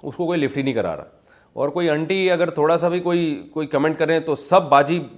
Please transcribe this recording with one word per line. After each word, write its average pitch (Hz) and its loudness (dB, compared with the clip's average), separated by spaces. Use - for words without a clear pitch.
اس 143 -12
کو 175 -4
کوئی 170 -2
لفٹ 135 -2
ہی 139 -2
نہیں 131 -2
کرا 90 -4
رہا۔ 73 -12
اور 139 -2
کوئی 170 -2
آنٹی 185 0
اگر 170 0
تھوڑا 156 2
سا 165 0
بھی 180 -2
کوئی، 170 -2
کوئی 156 -6
کمنٹ 151 0
کریں 160 2
تو 160 -2
سب 180 2
باجی، 143 4